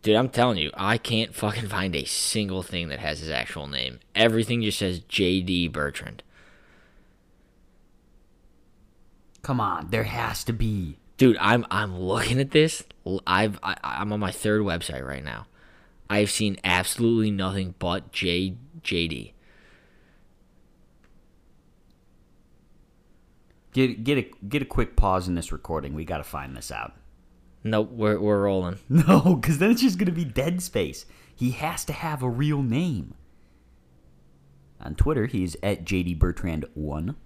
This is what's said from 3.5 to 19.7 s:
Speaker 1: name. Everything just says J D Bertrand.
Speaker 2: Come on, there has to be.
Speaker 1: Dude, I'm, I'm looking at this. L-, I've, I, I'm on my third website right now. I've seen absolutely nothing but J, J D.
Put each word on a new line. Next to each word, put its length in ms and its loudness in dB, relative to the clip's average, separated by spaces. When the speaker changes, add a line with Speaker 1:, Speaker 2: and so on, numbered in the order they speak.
Speaker 1:
name. 340 -8
Everything 480 4
just 160 -2
says 220 0
J 400 2
D 260 0
Bertrand. 560 -6
Speaker 2:
Come 200 -2
on, 280 -4
there 160 0
has 400 -6
to 80 -2
be. 460 -2
Speaker 1:
Dude, 240 8
I'm, 300 4
I'm 280 -2
looking 400 0
at 120 0
this. 340 4
L-, 220 -4
I've, 360 2
I, 200 -4
I'm 300 -6
on 80 -2
my 100 -2
third 320 0
website 420 -4
right 200 -8
now. 220 -10
I've 220 4
seen 320 0
absolutely 680 2
nothing 480 -2
but 340 -2
J, 440 -2
J 260 -2
D. 260 -8